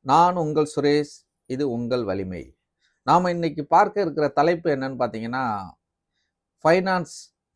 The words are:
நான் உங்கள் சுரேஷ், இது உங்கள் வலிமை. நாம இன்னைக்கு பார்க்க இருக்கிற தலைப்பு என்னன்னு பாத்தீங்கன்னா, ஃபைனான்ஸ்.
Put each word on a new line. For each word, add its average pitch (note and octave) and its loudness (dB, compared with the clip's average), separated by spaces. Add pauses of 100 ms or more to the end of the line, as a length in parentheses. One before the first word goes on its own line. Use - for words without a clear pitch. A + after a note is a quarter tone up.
நான் E3+ 4
உங்கள் D3+ 0
சுரேஷ், D3 0 (200)
இது C3+ -4
உங்கள் A#2+ -2
வலிமை. F#2 -6 (460)
நாம F3+ 2
இன்னைக்கு E3 -4
பார்க்க G3+ 2
இருக்கிற D3+ 0
தலைப்பு E3+ 0
என்னன்னு C3+ -4
பாத்தீங்கன்னா, A2+ -4 (960)
ஃபைனான்ஸ். F3+ 0 (220)